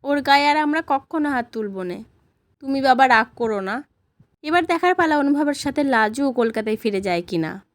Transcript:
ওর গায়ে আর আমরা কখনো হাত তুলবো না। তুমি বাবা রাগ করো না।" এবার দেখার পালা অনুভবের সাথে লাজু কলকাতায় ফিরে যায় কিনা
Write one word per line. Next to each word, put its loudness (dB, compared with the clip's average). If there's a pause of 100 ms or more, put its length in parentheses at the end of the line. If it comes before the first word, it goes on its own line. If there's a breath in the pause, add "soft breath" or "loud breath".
ওর 0
গায়ে 2
আর 4
আমরা 0
কখনো -2
হাত -2
তুলবো -8
না। -8 (640)
তুমি -2
বাবা 6
রাগ 4
করো -2
না।" -6 (680)
এবার 2
দেখার 2
পালা 2
অনুভবের 0
সাথে -2
লাজু 0
কলকাতায় -2
ফিরে -4
যায় -2
কিনা -4 (220)